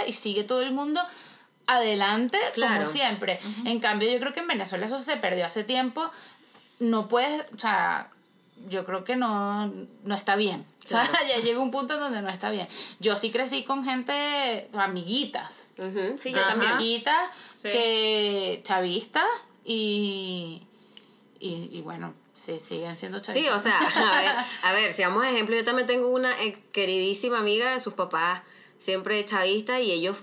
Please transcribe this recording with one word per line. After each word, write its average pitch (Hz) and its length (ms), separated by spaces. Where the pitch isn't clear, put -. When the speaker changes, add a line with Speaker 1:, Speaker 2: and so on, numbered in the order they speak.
Speaker 1:
y 233 80
sigue 208 300
todo 254 180
el 262 100
mundo 294 300
adelante, 220 720
Speaker 2:
Claro. 226 300
Speaker 1:
como - 40
siempre. 208 560
Speaker 3:
Ujú. 214 240
Speaker 1:
En 233 120
cambio, 214 300
yo 247 100
creo 269 120
que - 80
en 339 80
Venezuela 233 380
eso 254 120
se 277 200
perdió 180 260
hace 208 200
tiempo. 254 460
No 226 300
puedes, 285 360
o 214 40
sea, 180 500
yo 185 180
creo 185 180
que 240 120
no, 208 540
no 202 100
está 196 220
bien. 196 300
O - 20
sea, 233 160
Speaker 2:
Claro. 330 140
Speaker 1:
<laughs> 285 100
ya 262 140
llega 233 180
un 262 100
punto 277 280
donde 254 240
no 196 80
está 185 200
bien. 202 160
Yo 202 180
sí 220 140
crecí 262 340
con 277 200
gente, 269 880
amiguitas. 196 1040
Speaker 2:
Ujú, 190 420
sí, 254 140
yo 185 80
Speaker 3:
Ajá. 185 80
Speaker 2:
también. 220 240
Speaker 1:
Amiguitas 254 580
Speaker 3:
Sí. - 180
Speaker 1:
que 214 920
chavista 190 580
y, 196 880
y, 170 320
y - 100
bueno, 165 320
sí, 165 240
siguen 170 380
siendo 190 260
Speaker 2:
Sí, 220 220
Speaker 1:
chavistas. 262 120
Speaker 2:
o 202 40
sea, 208 180
a 214 420
ver, 190 100
Speaker 1:
<laughs> - 100
Speaker 2:
a 185 100
ver, 208 200
si 202 100
vamos 190 220
a 262 60
ejemplo, 226 260
yo 226 80
también 240 220
tengo 247 220
una 254 340
ex 214 160
queridísima 196 640
amiga 220 340
de 254 80
sus 208 140
papás, 175 480
siempre 202 460
chavista, 214 560
y 226 100
ellos 180 320